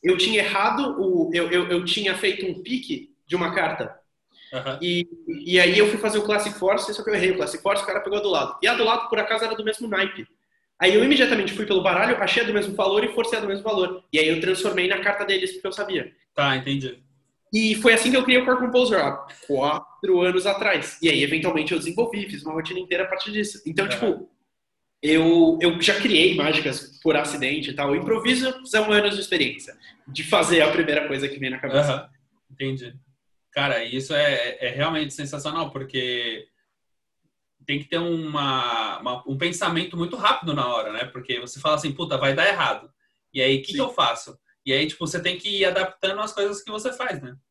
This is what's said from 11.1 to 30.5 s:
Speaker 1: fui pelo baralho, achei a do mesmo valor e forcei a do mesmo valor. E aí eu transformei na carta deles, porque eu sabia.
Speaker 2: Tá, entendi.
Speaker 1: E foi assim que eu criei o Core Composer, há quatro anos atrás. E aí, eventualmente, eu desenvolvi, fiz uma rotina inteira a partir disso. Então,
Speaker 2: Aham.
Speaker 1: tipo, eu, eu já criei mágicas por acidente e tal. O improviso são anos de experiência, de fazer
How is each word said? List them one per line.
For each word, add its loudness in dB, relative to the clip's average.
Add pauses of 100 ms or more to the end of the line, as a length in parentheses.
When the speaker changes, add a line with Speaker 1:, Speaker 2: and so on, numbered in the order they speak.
Speaker 1:
fui -4
pelo 2
baralho, 2
achei 2
a 0
do -2
mesmo 0
valor 2
e -4
forcei 0
a -2
do -6
mesmo -4
valor. -2 (100)
E 4
aí 4
eu 2
transformei 0
na 0
carta -2
deles, 0
porque -10
eu -6
sabia. -6 (220)
Speaker 2:
Tá, 2
entendi. -4 (540)
Speaker 1:
E 2
foi 6
assim 2
que 4
eu 4
criei 6
o -2
Core 2
Composer, 4
há 2 (340)
quatro 0
anos 2
atrás. 0
E 4
aí, 4
eventualmente, 0
eu 0
desenvolvi, -4
fiz -12
uma -8
rotina -6
inteira -2
a -8
partir -6
disso. -4
Então, 0
Speaker 2:
Aham. -4
Speaker 1:
tipo, -2 (720)
eu, 6
eu 2
já 4
criei 4
mágicas -2
por 2
acidente -2
e -8
tal. -2
O 2
improviso 0
são 2
anos 4
de -4
experiência, -2 (320)
de -8
fazer 4